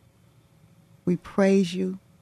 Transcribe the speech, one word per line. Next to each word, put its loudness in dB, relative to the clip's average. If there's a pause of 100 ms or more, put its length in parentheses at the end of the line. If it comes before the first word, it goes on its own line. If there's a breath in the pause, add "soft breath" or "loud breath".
(1080)
We 0
praise 0
you. -6 (240)